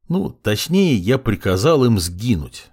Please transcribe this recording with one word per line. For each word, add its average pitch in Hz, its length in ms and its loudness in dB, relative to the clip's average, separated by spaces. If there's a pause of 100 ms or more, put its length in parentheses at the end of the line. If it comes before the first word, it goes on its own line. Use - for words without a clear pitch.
Ну, 185 200 -2
точнее, 156 640 0
я 107 220 0
приказал 113 680 0
им 113 140 4
сгинуть, 87 720 -4